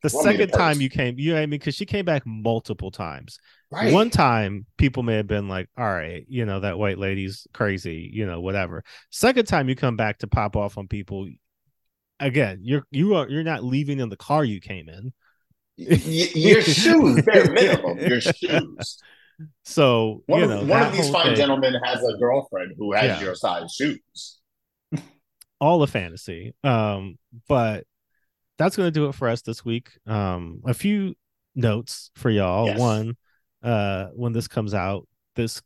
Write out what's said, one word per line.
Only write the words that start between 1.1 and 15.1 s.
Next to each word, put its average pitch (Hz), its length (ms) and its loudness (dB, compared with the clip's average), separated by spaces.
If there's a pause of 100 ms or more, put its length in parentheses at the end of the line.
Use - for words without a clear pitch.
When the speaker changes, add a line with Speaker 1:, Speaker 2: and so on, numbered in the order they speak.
Speaker 1:
you 156 120 0
know 160 60 0
what 151 60 0
I - 40 -2
mean? 147 120 -6
'Cause 143 160 -6
she 202 100 -8
came 202 200 -4
back 156 200 0
multiple 110 680 -4
times. 76 480 -12 (320)
Speaker 2:
Right. 123 200 0
Speaker 1:
One 220 180 6
time, 107 560 2 (120)
people 131 260 0
may 113 120 0
have 104 120 -2
been 101 220 -2
like, 92 280 -6
"All 123 140 -4
right, 82 380 -8
you 120 160 -4
know, 98 160 -4
that 95 160 -4
white 98 200 -2
lady's 98 560 -6
crazy, 90 600 -4
you 107 120 -4
know, 85 140 -8
whatever." 90 440 -6 (260)
Second 240 380 0
time 147 200 0
you 131 80 -2
come 120 220 -2
back 107 220 -2
to 107 80 -8
pop 104 280 -2
off 101 220 -4
on 98 100 -12
people, 98 400 -10 (960)
again, 120 400 0
you're, 135 300 -2
you 180 240 2
are, 139 120 0
you're 151 160 -4
not 151 200 -4
leaving 139 360 -2
in 120 100 -2
the 98 80 -10
car 127 280 0
you 101 160 -4
came 85 260 -14
in. 101 240 -14 (680)